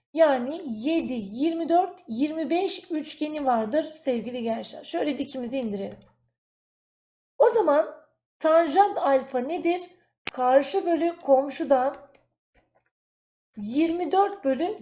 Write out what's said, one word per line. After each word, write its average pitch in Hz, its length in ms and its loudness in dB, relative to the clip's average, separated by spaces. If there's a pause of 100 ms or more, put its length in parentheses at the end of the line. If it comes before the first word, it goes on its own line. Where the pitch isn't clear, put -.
(140)
yani 285 520 2
yedi, 254 480 -2
yirmi 262 560 -2
dört, 370 380 2
yirmi 294 420 -2
beş 359 420 -2
üçgeni 302 540 -6
vardır 240 380 0
sevgili 247 600 -6
gençler. 226 400 -6
Şöyle 302 340 -4
dikimizi 262 420 -6
indirelim. 202 400 -6 (1400)
O 480 120 6
zaman 330 460 2 (440)
tanjant 339 580 4
alfa 269 420 0
nedir? 330 420 -2 (500)
Karşı 277 540 2
bölü 339 320 0
komşudan 269 760 2 (1600)
yirmi 302 540 -2
dört 302 320 2
bölü 294 380 -2